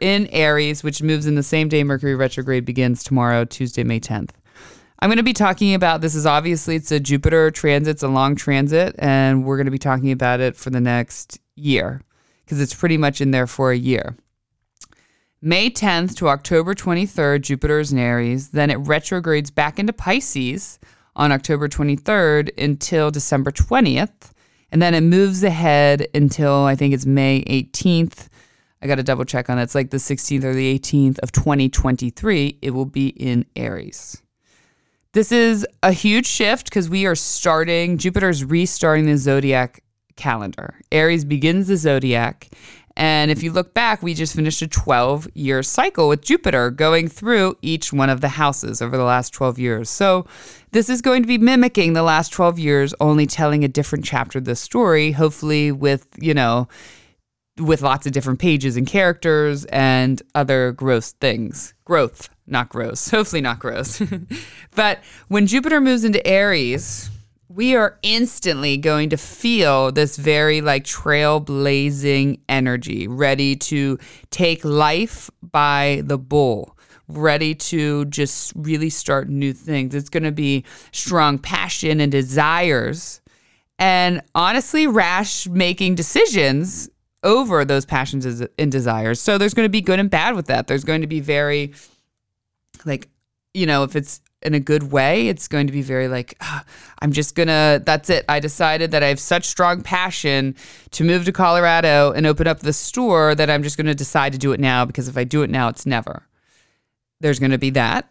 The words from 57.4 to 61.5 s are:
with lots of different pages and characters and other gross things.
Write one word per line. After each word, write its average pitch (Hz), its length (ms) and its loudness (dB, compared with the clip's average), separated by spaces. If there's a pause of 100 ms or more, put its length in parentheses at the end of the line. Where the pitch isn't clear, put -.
with 156 220 2
lots 139 260 -2
of 139 60 -4
different 131 260 -2
pages 135 380 0
and 131 100 0
characters 156 800 0
and 131 540 2 (140)
other 131 380 2
gross 123 400 -2
things. 113 600 -4 (140)